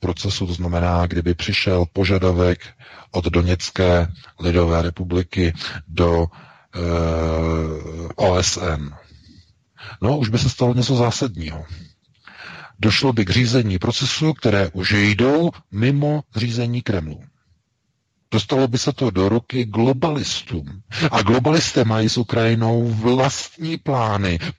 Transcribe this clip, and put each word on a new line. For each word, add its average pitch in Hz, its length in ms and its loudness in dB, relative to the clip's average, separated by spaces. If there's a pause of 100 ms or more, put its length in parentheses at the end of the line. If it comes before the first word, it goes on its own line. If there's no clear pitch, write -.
procesu, 95 460 -4
to 87 80 -4
znamená, 87 520 0
kdyby 87 280 -2
přišel 92 580 0
požadavek 90 720 0 (440)
od 90 140 -4
Doněcké 87 840 2 (320)
lidové 85 420 2
republiky 87 680 -2 (360)
do, 85 380 2 (480)
eh, - 40 -10 (1400)
O 90 200 2
S 92 200 0
N? 76 400 -4 (1040)
No, 135 160 2
už 123 100 0
by 110 100 0
se 123 120 2
stalo 123 240 0
něco 123 220 2
zásadního. 82 680 -2 (1120)
Došlo 117 340 2
by 110 120 0
k 92 60 -2
řízení 113 480 2
procesu, 139 540 -2
které 101 360 2
už 92 240 -4
jdou 120 580 4 (200)
mimo 143 520 0 (140)
řízení 120 460 -2
Kremlu. 78 380 -4 (1080)
Dostalo 131 380 2
by 117 100 -2
se - 140 0
to 123 180 0
do 95 180 2
ruky 117 360 0
globalistům. 113 1160 -2 (280)
A - 120 2
globalisté 127 600 2
mají 110 240 2
s - 80 0
Ukrajinou 117 720 2
vlastní 131 880 0
plány 104 600 0 (200)